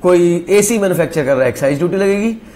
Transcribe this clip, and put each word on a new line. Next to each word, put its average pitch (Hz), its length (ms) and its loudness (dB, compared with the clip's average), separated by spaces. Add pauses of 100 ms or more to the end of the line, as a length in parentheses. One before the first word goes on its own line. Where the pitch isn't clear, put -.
कोई 175 460 2
एसी 208 300 2
manufacture 165 460 -2
कर 139 100 0
रहा 127 80 0
है, 127 60 2
excise 139 300 -2
duty 175 180 -2
लगेगी। 202 400 -2 (200)